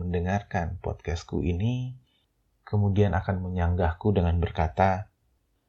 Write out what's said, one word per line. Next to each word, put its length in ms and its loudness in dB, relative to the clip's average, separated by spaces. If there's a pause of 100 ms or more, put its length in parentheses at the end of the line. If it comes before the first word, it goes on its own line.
mendengarkan 800 -2
podcastku 640 -6
ini, 480 -2 (720)
kemudian 480 2
akan 320 -2
menyanggahku 720 0
dengan 240 2
berkata, 720 0 (560)